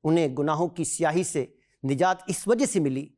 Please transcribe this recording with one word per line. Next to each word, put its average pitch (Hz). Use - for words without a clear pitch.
انہیں 160
گناہوں 147
کی 170
سیاہی 165
سے 147
نجات 180
اس -
وجہ 240
سے -
ملی 139